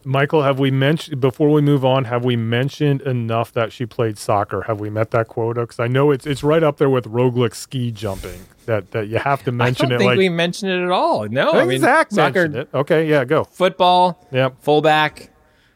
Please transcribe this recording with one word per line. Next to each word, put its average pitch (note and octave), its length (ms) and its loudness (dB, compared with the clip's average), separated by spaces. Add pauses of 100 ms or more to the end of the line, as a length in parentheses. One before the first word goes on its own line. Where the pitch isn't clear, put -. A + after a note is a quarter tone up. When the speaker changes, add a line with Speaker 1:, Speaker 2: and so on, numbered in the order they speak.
Speaker 1:
Michael, C#3 360 2
have C3+ 160 0
we C#3 100 2
mentioned, C3+ 500 0
before D3 300 2
we D3+ 100 4
move C#3+ 240 2
on, C3 200 2
have A#2+ 200 -4
we B2 120 0
mentioned C3+ 680 -2
enough A#2 520 -4
that A2+ 180 -2
she B2 140 -10
played A2 320 -4
soccer? G#2 440 -2
Have A2 160 -6
we G#2+ 100 -8
met G#2+ 220 -4
that A2+ 160 0
quota? A#2 400 -4
'Cause - 140 -10
I A#2+ 80 -2
know C#3 240 2
it's, C3 160 -4
it's C#3 160 -6
right D#3 180 2
up D3 140 0
there C#3+ 120 2
with B2+ 180 0
Roglic A#2+ 500 0
ski A#2+ 340 -8
jumping, F#2+ 480 -10 (280)
that, G#2 260 -4
that G#2+ 160 -6
you A2 100 -2
have C#3 240 -2
to C3 80 -4
mention B2 360 0
Speaker 2:
I - 20 0
don't B2 80 0
Speaker 1:
it, - 20 0
Speaker 2:
think A#2+ 120 4
Speaker 1:
like D3+ 80 2
Speaker 2:
we F#3+ 100 2
mentioned F3 420 -4
it F3+ 140 -2
at F3+ 80 -2
all. G#3+ 360 -2
No, C#3+ 200 0
Speaker 1:
I - 20 0
think C4+ 120 2
Speaker 2:
I - 40 4
mean, F4+ 140 -2
Speaker 1:
Zach D4+ 320 2
Speaker 2:
soccer, F#3 300 2
Speaker 1:
mentioned D3+ 140 -2
it. C3+ 160 -8
Okay, D#3 360 0
yeah, D3 160 2
go. C3 180 0
Speaker 2:
football, F3+ 880 2
Speaker 1:
Yep. C3 320 -2
Speaker 2:
fullback, D3+ 680 2 (460)